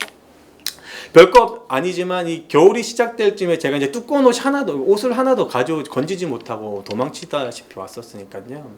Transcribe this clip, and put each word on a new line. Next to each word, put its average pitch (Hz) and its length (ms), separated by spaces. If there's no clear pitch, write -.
별것 185 560
아니지만 180 580
이 165 220
겨울이 202 340
시작될 226 540
쯤에 170 220
제가 143 180
이제 139 160
두꺼운 269 340
옷이 240 140
하나도, 240 420
옷을 214 340
하나도 254 300
가지고 143 380
건지지 175 420
못하고 107 580
도망치다시피 127 920
왔었으니까요. 107 1000